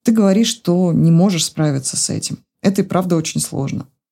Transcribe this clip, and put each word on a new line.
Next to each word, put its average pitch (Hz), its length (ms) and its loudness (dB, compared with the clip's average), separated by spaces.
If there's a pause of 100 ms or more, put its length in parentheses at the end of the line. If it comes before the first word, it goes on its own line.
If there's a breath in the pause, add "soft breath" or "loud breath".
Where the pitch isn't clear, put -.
"Ты 233 100 2
говоришь, 208 340 4
что 175 460 0
не 160 180 4
можешь 175 320 2
справиться 143 540 -4
с - 120 -4
этим. - 280 -8 (240)
Это 196 200 0
и 196 40 -2
правда 180 320 -2
очень 156 240 -4
сложно". - 460 -8 (240)